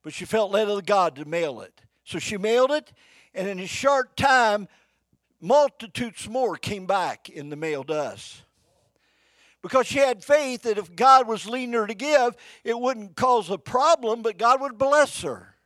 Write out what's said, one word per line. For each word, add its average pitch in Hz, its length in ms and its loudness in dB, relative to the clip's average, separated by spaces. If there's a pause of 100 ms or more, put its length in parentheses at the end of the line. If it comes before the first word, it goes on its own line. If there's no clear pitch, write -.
But 156 120 -16
she 175 100 -12
felt 208 280 -2
led 208 180 0
of 202 160 -4
God 180 320 2
to 151 80 -12
mail 151 360 -4
it. - 200 -20 (240)
So - 120 -10
she 202 200 -8
mailed 233 340 2
it, 302 220 -4 (400)
and 190 140 -6
in 190 120 -8
a 190 80 -10
short 269 480 0
time, 233 540 2 (720)
multitudes 226 880 0
more 226 260 -2
came 196 300 -8
back 180 420 -2
in 147 220 -14
the 147 60 -10
mail 147 280 -6
to 156 100 -6
us. 123 500 -8 (1200)
Because 262 240 0
she 254 100 -4
had 247 260 0
faith 277 380 0
that 220 160 -2
if 175 180 -12
God 254 320 6
was 202 200 -6
leading 240 260 -6
her 220 140 0
to 214 80 -8
give, 262 400 2 (280)
it 233 160 -4
wouldn't 226 360 -4
cause 233 340 2
a 190 80 -4
problem, 247 640 0
but 214 160 -4
God 240 240 4
would 262 160 -8
bless 277 460 2
her. 110 320 -10 (100)